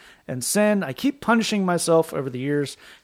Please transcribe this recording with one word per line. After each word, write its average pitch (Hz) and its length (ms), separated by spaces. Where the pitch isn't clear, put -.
and 127 140
sin. 208 400
I 135 100
keep 277 260
punishing 220 460
myself 165 480
over 135 160
the 123 100
years. 143 380